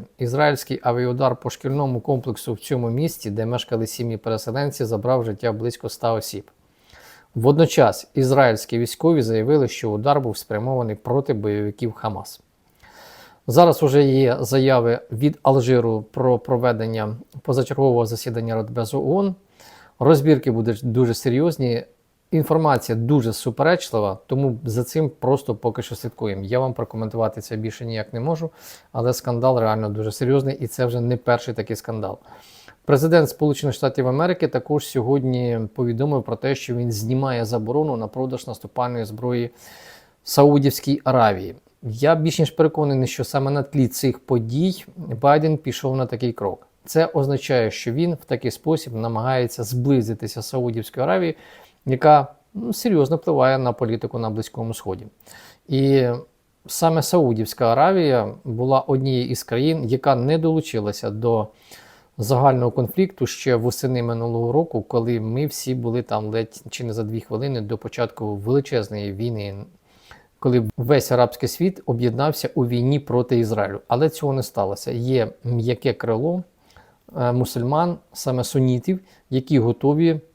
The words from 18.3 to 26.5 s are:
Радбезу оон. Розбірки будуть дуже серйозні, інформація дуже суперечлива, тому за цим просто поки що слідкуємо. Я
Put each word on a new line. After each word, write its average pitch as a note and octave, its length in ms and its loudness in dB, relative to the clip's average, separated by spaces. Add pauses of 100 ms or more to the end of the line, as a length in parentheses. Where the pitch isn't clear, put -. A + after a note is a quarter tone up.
Радбезу A#2 520 -4
оон. F#3+ 280 0 (640)
Розбірки C#3 520 4
будуть A2+ 320 0
дуже A#2+ 320 2
серйозні, C3 680 0 (460)
інформація D3+ 680 2
дуже A#2 360 2
суперечлива, A2+ 960 -2
тому C3 380 -2
за A#2 200 -2
цим D#3 260 -2
просто B2+ 440 0
поки A2+ 280 -4
що - 120 -12
слідкуємо. G#2 480 -6
Я A2 160 -2